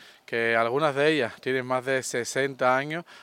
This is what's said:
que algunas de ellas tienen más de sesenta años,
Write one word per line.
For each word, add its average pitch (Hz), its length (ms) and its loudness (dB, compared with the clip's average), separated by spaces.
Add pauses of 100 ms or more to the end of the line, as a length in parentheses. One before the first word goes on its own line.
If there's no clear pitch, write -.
(260)
que 117 300 0
algunas 131 400 2
de 147 160 4
ellas 123 300 0
tienen 131 240 -2
más 127 180 -2
de 131 180 0
sesenta 131 760 0
años, 151 260 -4 (200)